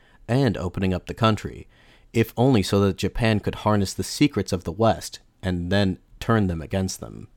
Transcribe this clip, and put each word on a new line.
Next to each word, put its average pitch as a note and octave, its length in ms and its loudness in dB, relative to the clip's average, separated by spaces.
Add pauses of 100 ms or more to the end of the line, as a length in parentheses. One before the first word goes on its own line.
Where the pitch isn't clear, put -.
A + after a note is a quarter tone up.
(280)
and B2 300 2
opening F#2 360 -2
up F2 140 -6
the F2 60 -8
country, - 540 -2 (460)
if A2+ 240 2
only A#2+ 260 4
so G2+ 180 2
that G2 160 2
Japan G#2+ 420 0
could - 160 -6
harness G#2 380 0
the F#2 100 -6
secrets - 500 0
of F2+ 100 -4
the F2 80 -8
West G#2 480 -2 (240)
and F2+ 280 -2
then G2 280 0 (200)
turn G#2+ 280 2
them E2 140 -4
against F#2+ 380 -4
them. A1 360 -16